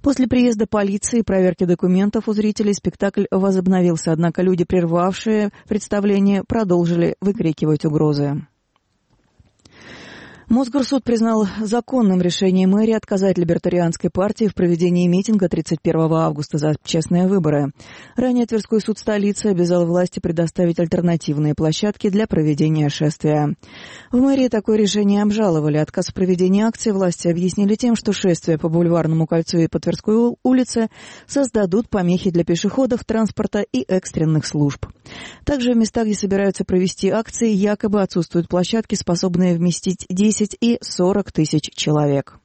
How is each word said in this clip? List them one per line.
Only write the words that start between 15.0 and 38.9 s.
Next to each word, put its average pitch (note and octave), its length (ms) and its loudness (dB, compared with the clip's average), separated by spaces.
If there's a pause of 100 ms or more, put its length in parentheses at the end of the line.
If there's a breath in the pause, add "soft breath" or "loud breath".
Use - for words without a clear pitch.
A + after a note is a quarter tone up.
митинга F#3+ 400 2
тридцать E3 360 -4
первого D#3+ 420 0
августа D3+ 320 -4
за D3+ 180 0 (100)
честные F3 420 0
выборы. D3+ 460 0 (440 loud breath)
Ранее B3 300 0
Тверской A3 340 0
суд G#3+ 180 -4
столицы G#3 500 -2
обязал F3 360 2
власти F3+ 360 -2
предоставить E3+ 600 -2
альтернативные D#3+ 760 0
площадки G3+ 540 -2
для G#3 180 0
проведения D3+ 640 0
шествия. D3+ 680 -2 (540 loud breath)
В B3 60 0
мэрии C4+ 320 2
такое A3 300 0
решение G3+ 440 2
обжаловали. F3 540 0
Отказ D3+ 300 -2
в - 80 -14
проведении F#3 480 2
акции A3+ 300 -2
власти F#3 360 -2
объяснили F#3 460 0
тем, A#3 200 0
что G#3 200 -2
шествия E3 420 0
по D#3+ 140 -4
Бульварному D#3+ 560 2
кольцу E3+ 320 -2
и D#3+ 100 2
по D#3+ 100 -4
Тверской G#3 380 -2
у-, A#3+ 260 0
улице B3+ 460 0 (380 loud breath)
создадут A3 640 0
помехи F3+ 400 0
для E3+ 140 0
пешеходов, G#3+ 600 -2
транспорта G#3 680 -2
и B3+ 160 -4
экстренных D#3+ 600 -2
служб. D3 400 -2 (580 loud breath)
Также B3 300 0
в - 20 2
местах, A3+ 300 0
где G#3 80 0
собираются G3 500 0
провести F#3 460 0
акции, A3 400 -2
якобы G#3 500 0
отсутствуют E3+ 480 -2
площадки, F#3+ 460 -2